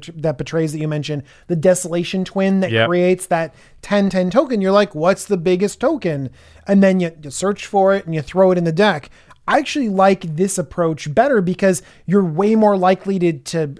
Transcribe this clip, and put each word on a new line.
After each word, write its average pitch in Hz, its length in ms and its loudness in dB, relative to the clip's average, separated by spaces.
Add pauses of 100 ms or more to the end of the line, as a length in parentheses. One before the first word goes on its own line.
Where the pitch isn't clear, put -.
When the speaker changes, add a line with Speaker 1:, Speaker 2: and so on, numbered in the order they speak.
(220)
Speaker 1:
That 147 160 -2
Betrays 160 340 -4
that 156 80 -8
you 156 80 -4
mentioned, 151 360 -6 (240)
the 175 80 -2
Desolation 175 680 0
Twin 190 360 0
that 180 100 -2
Speaker 2:
Yep. 113 160 2
Speaker 1:
creates 180 400 0
that 165 260 -2 (280)
ten 202 280 0
ten 185 220 -2
token. 247 300 0
You're 190 100 0
like, 202 240 2
"What's 175 300 0
the 202 120 -2
biggest 185 420 -2
token?" 175 500 -2 (380)
And 196 160 6
then 190 160 4
you, 170 120 -2 (100)
you 151 80 -16
search 196 360 -4
for 196 280 2
it 196 120 -2
and 165 100 -6
you 156 60 -2
throw 185 300 2
it 180 60 2
in 175 60 0
the 165 80 0
deck. 180 380 0 (380)
I 214 120 2
actually 277 300 -4
like 190 480 2
this 190 200 -2
approach 160 560 -4
better 233 280 2
because 185 400 0 (240)
you're 196 180 2
way 190 320 0
more 208 220 4
likely 190 420 0
to, 170 140 2
to 147 460 -6